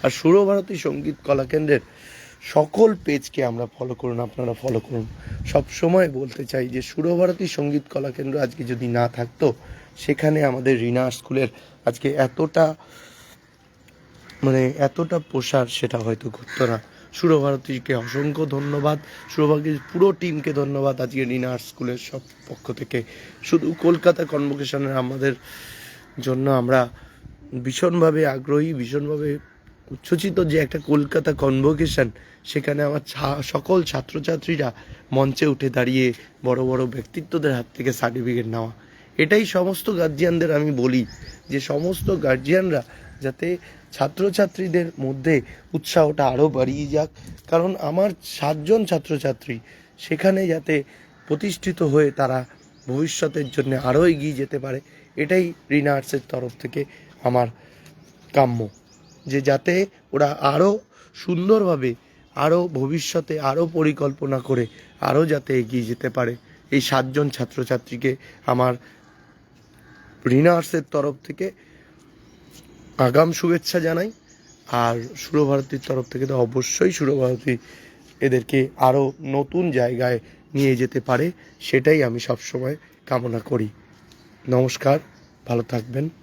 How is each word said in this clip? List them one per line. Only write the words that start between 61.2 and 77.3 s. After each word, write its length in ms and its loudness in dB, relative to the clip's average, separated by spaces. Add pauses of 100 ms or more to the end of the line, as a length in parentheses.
আরও 320 2
ভবিষ্যতে 720 -2
আরও 280 2
পরিকল্পনা 720 0
করে 280 0 (340)
আরও 240 4
যাতে 340 0
এগিয়ে 240 -2
যেতে 260 -4
পারে। 260 -2 (360)
এই 100 4
সাতজন 480 0
ছাত্রছাত্রীকে 840 -4 (300)
আমার 280 2 (1600)
রিনা 240 6
আর্টসের 280 -2 (100)
তরফ 320 -2
থেকে 280 -8 (1500)
আগাম 340 4
শুভেচ্ছা 480 0
জানাই, 320 -2 (560)
আর 340 0 (140)
সুরভারতীর 720 0
তরফ 240 -4
থেকে 140 -4
তো 120 -2
অবশ্যই 540 2
সুরভারতী 640 0 (640)